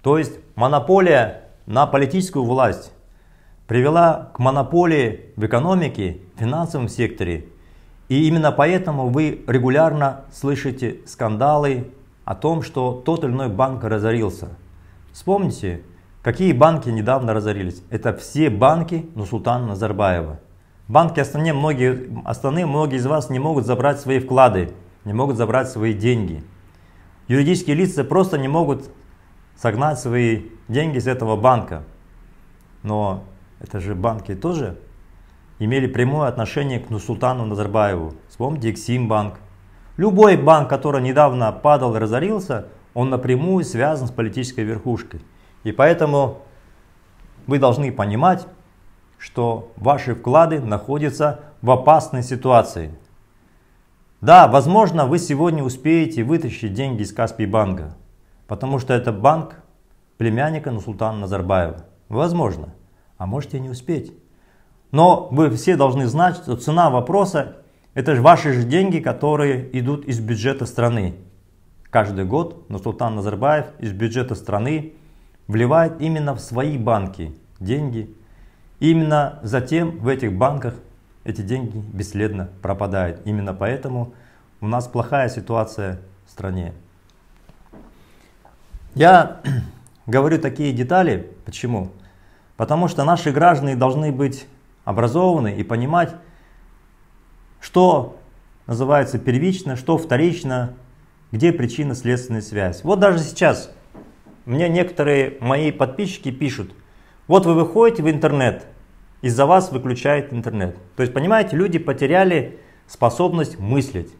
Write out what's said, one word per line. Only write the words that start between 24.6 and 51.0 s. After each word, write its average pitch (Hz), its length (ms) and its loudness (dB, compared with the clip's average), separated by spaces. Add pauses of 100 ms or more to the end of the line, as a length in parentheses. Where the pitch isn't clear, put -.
не 104 80 -8
могут 131 240 -2
забрать 120 340 0
свои 110 240 -2
деньги. 98 500 -2 (840)
Юридические 147 480 2
лица 185 300 0
просто 185 320 0
не 135 100 -4
могут 143 420 -2 (680)
согнать 131 420 -2
свои 117 440 0 (260)
деньги 139 300 -2
с 110 80 -4
этого 120 280 -2
банка. 104 480 0 (1000)
Но 104 420 -4 (340)
это - 220 -10
же 98 140 -6
банки 107 380 -4
тоже 131 440 -4 (840)
имели 127 280 0
прямое 127 400 0
отношение 123 520 -4
к - 100 -12
Нурсултану 123 560 -4
Назарбаеву. 101 680 -2 (160)
Вспомните 123 420 -4
Эксимбанк. 107 680 -2 (580)
Любой 196 400 8
банк, 143 320 4
который 139 320 0
недавно 127 500 4
падал 131 440 2
и 110 40 0
разорился, 123 680 -2 (260)
он 127 160 -2
напрямую 131 540 0
связан 135 440 -2
с 120 40 -6
политической 117 520 -6
верхушкой. 110 580 -6 (420)
И 110 80 -4
поэтому 143 680 2 (1080)
вы 143 100 0
должны 131 340 2
понимать, 131 540 0 (720)
что - 600 -4
ваши 127 360 0
вклады 156 460 2
находятся 143 800 -2 (220)